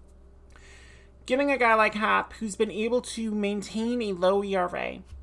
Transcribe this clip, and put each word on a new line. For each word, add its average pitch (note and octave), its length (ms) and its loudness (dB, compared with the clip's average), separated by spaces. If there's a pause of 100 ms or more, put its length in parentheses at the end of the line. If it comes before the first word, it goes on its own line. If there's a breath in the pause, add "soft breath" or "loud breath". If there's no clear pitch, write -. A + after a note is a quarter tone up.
(1300 loud breath)
getting C#4 260 2
a C4+ 60 2
guy A#3 180 6
like G#3+ 180 4
Happ G3+ 400 0
who's G#3+ 240 -8
been G#3+ 140 0
able A3+ 300 -2
to A3+ 300 -6
maintain G#3 680 -2
a G#3 120 -2
low F#3 300 2
E G3 120 -4
R F3+ 200 -2
A - 280 -8 (200)